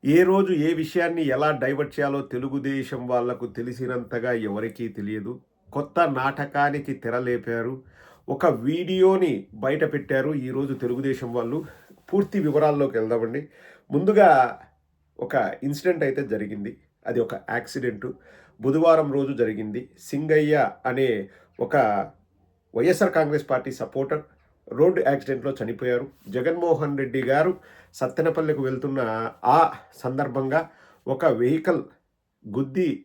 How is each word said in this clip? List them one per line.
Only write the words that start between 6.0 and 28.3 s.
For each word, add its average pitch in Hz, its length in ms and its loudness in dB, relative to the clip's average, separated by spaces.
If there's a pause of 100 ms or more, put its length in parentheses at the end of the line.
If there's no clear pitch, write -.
నాటకానికి 143 720 -2 (100)
తెరలేపారు. 117 720 -4 (600)
ఒక 175 120 0 (220)
వీడియోని 185 640 4 (320)
బయట 147 200 2 (100)
పెట్టారు 139 360 0 (160)
ఈరోజు 135 380 -4
తెలుగుదేశం 127 440 -2 (100)
వాళ్ళు. 120 200 -2 (520)
పూర్తి 196 360 2
వివరాల్లోకి 143 520 2
వెళ్దామండి. 113 440 -2 (520)
ముందుగా 190 340 6 (1000)
ఒక - 80 -10 (320)
ఇన్సిడెంట్ 156 400 0
అయితే 135 180 -2 (100)
జరిగింది. 104 380 -6 (380)
అది 117 160 0
ఒక - 80 -8 (220)
యాక్సిడెంట్. 120 500 -6 (600)
బుధవారం 160 520 6
రోజు 139 240 -2
జరిగింది. 110 400 -4 (260)
సింగయ్య 151 640 2 (220)
అనే 131 180 2 (560)
ఒక - 100 0 (1000)
వైఎస్ఆర్ 180 400 2
కాంగ్రెస్ 147 340 0
పార్టీ 131 200 -2 (100)
సపోర్టర్ 139 420 -4 (520)
రోడ్డు 175 320 4
యాక్సిడెంట్లో 135 500 -2
చనిపోయారు. 123 480 -4 (280)
జగన్మోహన్ 151 680 0
రెడ్డి 131 280 -2
గారు 156 240 4 (460)
సత్తెనపల్లెకు 156 680 0